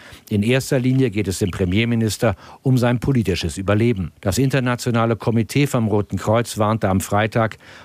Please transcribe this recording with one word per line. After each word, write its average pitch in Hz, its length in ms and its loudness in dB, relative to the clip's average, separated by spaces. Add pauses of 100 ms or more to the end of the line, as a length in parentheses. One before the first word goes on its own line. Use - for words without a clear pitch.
(300)
In 101 140 0
erster 127 340 0
Linie 131 320 2
geht 98 200 -2
es 92 100 -4
dem 98 120 0
Premierminister 110 840 0 (260)
um 131 160 2
sein 120 220 2
politisches 98 580 0
Überleben. 101 640 0
Das 92 180 -2
internationale 123 760 0
Komitee 117 520 0
vom 117 200 0
Roten 101 300 0
Kreuz 110 400 0
warnte 107 320 0
am 95 100 2
Freitag 107 560 0 (300)